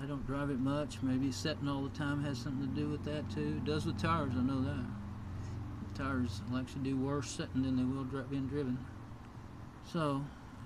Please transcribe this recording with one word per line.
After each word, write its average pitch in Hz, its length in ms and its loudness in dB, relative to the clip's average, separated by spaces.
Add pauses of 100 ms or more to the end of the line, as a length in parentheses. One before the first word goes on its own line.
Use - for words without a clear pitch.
I 139 40 -4
don't 139 200 -2
drive 143 240 0
it 135 80 0
much. 143 440 2
Maybe 131 300 4
setting 147 360 0
all 139 140 0
the 139 140 -2
time 147 280 2
has 143 140 0
something 139 300 0
to 143 120 0
do 147 80 2
with 147 160 -2
that 147 260 -2
too. 151 280 2
It 131 60 0
does 151 220 2
with 160 140 0
tires, 165 360 4
I 127 40 2
know 131 220 4
that. 139 220 0 (1120)
Tires 135 560 0
will 127 80 2
actually 131 240 -4
do 135 140 2
worse 139 340 2
setting 131 320 0
than 131 140 4
they 127 80 4
will 135 200 2
dri-, 131 260 -2
being 139 160 0
driven. 127 320 0 (1120)
So, 143 300 2 (440)